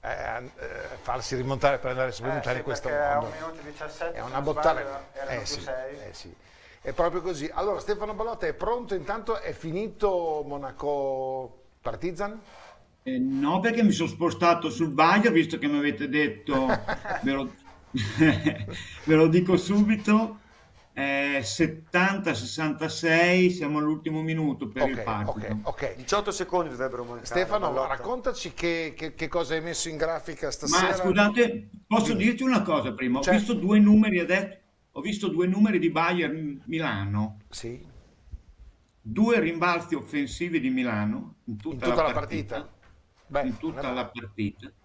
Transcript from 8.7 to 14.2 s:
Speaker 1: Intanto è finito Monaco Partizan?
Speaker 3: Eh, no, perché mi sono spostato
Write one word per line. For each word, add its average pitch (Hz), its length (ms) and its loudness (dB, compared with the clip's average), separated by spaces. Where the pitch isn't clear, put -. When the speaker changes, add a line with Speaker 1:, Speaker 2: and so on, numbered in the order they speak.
Speaker 1:
Intanto 202 440 -4
è 170 140 -8
finito 170 920 -2
Monaco 135 1160 -4
Partizan? 196 580 -6
Speaker 3:
Eh, - 160 -4
no, 143 420 2
perché 233 220 2
mi 208 100 8
sono 156 160 0
spostato 170 600 2